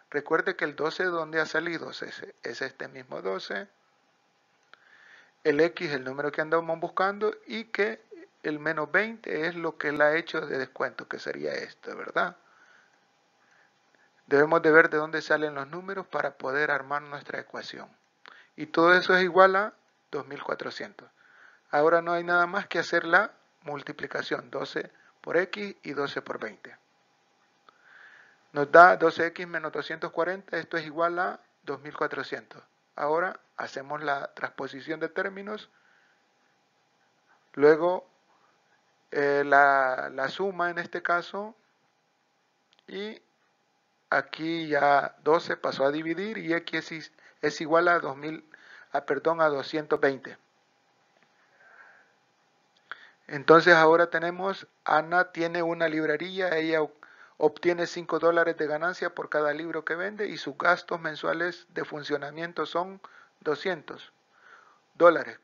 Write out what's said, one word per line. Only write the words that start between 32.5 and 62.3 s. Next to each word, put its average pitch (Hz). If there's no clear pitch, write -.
Ahora 160
hacemos 135
la 143
transposición 139
de 160
términos, 196
luego, 160
eh, 143
la, 139
la 135
suma 175
en 165
este 175
caso, 196
y 208
aquí 160
ya 143
doce 170
pasó 135
a 139
dividir 165
y 165
X 170
es, 156
es 147
igual 165
a 175
dos 143
mil, 151
a, 143
perdón, 156
a 156
doscientos 147
veinte. 135
Entonces 160
ahora 165
tenemos, 180
Ana 165
tiene 170
una 165
librería, 160
ella 160
ob-, 151
obtiene 170
cinco 165
dólares 165
de 156
ganancia 170
por 151
cada 151
libro 156
que 156
vende 202
y 151
sus 139
gastos 175
mensuales 165
de 147
funcionamiento 147